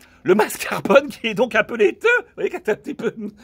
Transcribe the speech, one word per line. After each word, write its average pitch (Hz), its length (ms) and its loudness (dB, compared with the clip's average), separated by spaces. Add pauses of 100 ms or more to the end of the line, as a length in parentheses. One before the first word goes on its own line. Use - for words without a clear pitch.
(220)
Le 180 120 4
mascarpone 208 720 2
qui - 200 -8
est 220 60 -4
donc 226 200 -2
un - 100 4
peu 240 120 -8
laiteux. 392 320 2 (120)
Vous - 160 -18
voyez, 370 140 -4
qui 359 60 -10
est - 120 -6
un 214 60 0
petit - 200 -10
peu, - 200 -6 (300)